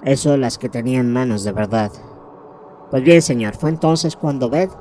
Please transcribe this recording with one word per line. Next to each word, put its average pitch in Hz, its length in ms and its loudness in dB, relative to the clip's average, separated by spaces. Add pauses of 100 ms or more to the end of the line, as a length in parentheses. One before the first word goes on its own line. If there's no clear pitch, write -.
eso 139 320 2
las 127 200 -2
que 123 120 -8
tenían 123 440 -2
manos 120 300 -2
de 101 80 -2
verdad. 104 400 -2 (1000)
Pues 131 100 0
bien, 170 200 8
señor, 113 340 -4
fue 156 140 -2
entonces 160 440 0
cuando 139 340 -4
Beth 180 220 -2 (100)